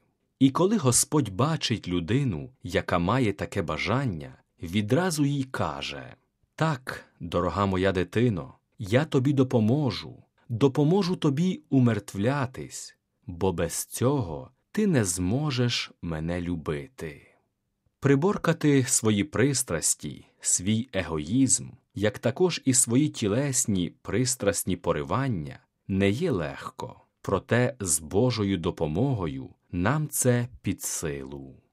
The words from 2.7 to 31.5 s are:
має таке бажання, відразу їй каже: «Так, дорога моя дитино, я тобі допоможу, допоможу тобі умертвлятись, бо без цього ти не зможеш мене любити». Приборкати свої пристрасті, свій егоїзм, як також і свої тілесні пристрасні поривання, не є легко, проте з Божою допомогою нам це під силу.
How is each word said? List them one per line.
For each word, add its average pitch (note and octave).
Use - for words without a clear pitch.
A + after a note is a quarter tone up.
має G#2
таке F2+
бажання, D#2+
відразу B2+
їй C#3+
каже: C#2
«Так, -
дорога F2
моя F#2+
дитино, F2+
я A#2
тобі C#3+
допоможу, A#2+
допоможу D3
тобі D#3+
умертвлятись, A#2+
бо F#2
без E2+
цього F#2
ти G#3+
не C#3
зможеш A#2+
мене E2+
любити». D#2
Приборкати D3
свої G#2+
пристрасті, G2+
свій G#2+
егоїзм, F2
як G#2
також E3
і C3
свої C3+
тілесні A2+
пристрасні G2
поривання, D#2+
не G2
є D3+
легко, -
проте A#2
з F2+
Божою G2
допомогою E2
нам C3
це A#2+
під -
силу. C2+